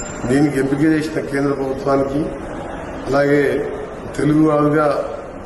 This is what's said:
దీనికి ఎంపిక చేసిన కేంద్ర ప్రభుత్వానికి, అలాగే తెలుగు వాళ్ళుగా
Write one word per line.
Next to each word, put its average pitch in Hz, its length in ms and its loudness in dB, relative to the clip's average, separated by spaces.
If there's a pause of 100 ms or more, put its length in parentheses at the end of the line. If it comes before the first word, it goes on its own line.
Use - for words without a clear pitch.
(300)
దీనికి 135 300 4
ఎంపిక 139 220 0 (140)
చేసిన 139 360 -2
కేంద్ర 139 280 0
ప్రభుత్వానికి, 135 640 0 (840)
అలాగే 143 340 4 (760)
తెలుగు 151 320 4
వాళ్ళుగా 147 380 4 (580)